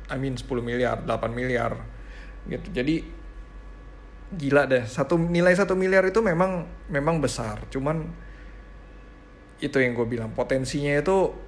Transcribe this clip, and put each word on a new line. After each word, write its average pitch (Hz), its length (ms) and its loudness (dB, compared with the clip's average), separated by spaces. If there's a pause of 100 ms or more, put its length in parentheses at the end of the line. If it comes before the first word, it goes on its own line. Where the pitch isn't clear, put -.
(120)
I 131 80 -4
mean 135 160 -2
sepuluh 120 240 -4
miliar, 117 460 0
delapan 113 260 0
miliar 120 400 0 (720)
gitu. - 320 -6
Jadi 139 200 2 (1400)
gila 139 320 6
deh, 127 160 4
satu, 170 320 0
nilai 175 400 6
satu 190 160 4
miliar 190 320 6
itu 190 160 4
memang, 180 480 2 (240)
memang 151 240 2
besar, 113 560 -2
cuman 156 560 -4 (1400)
itu 139 160 -2
yang 123 160 2
gue 120 80 2
bilang, 113 320 -4
potensinya 139 640 0
itu 185 320 4 (160)